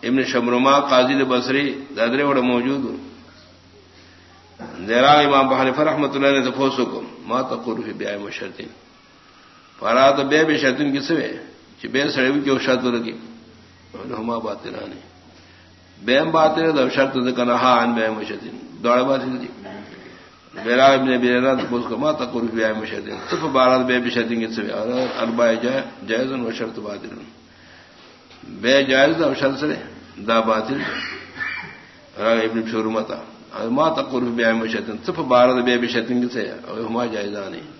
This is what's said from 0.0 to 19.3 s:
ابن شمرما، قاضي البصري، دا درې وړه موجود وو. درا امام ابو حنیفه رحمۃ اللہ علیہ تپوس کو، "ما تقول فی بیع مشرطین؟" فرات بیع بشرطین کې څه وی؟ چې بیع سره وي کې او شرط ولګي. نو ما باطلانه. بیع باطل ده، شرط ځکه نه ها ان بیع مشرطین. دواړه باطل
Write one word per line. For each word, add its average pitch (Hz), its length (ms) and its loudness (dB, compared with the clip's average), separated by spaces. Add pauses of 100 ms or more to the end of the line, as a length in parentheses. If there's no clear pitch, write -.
ابن 127 200 2
شمرما، 123 560 4
قاضي 131 340 4
البصري، 131 540 0 (280)
دا 113 120 0
درې 135 220 0
وړه 131 220 2
موجود 127 340 0
وو. - 120 -6 (1900)
درا 123 320 6
امام 139 260 6
ابو 131 160 2
حنیفه 131 220 2
رحمۃ 143 320 0
اللہ 139 120 2
علیہ 135 240 2
تپوس 127 260 0
کو، 120 240 -2 (240)
"ما 120 160 -2
تقول 117 440 -6
فی 107 80 -10
بیع 101 240 -6
مشرطین؟" 101 520 -12 (1120)
فرات 139 400 4
بیع 147 240 2
بشرطین 143 500 0
کې 139 140 -2
څه - 40 -2
وی؟ 127 200 -2 (500)
چې - 60 -14
بیع 135 200 0
سره 135 240 0
وي 143 140 0
کې 139 40 0
او 131 100 2
شرط 127 240 0
ولګي. 117 320 -2 (920)
نو 113 140 -8
ما 117 140 -4
باطلانه. 101 640 -10 (1040)
بیع 131 180 4
باطل 160 480 2
ده، 135 180 2
شرط 135 240 0
ځکه 123 260 -2
نه 120 140 2
ها 120 300 4
ان 120 100 0
بیع 110 160 0
مشرطین. 107 460 -8 (280)
دواړه 123 200 4
باطل 131 380 -2